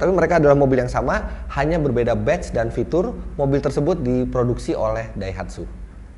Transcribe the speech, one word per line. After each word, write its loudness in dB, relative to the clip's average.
tapi 4
mereka 4
adalah 8
mobil 4
yang -2
sama, -4
hanya 0
berbeda 2
badge 0
dan -2
fitur. 0
Mobil 2
tersebut 0
diproduksi 0
oleh -4
Daihatsu. -8